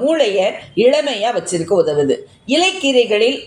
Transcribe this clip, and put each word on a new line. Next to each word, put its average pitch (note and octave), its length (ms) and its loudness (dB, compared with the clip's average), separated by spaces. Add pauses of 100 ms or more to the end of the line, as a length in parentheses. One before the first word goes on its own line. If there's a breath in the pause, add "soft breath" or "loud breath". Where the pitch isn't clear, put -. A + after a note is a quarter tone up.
மூளையை A#3 460 0 (380 loud breath)
இளமையா C4 520 0
வச்சிருக்க E3+ 360 -4 (100)
உதவுது. C#3+ 320 0 (400 soft breath)
இலைக்கீரைகளில் C4+ 920 0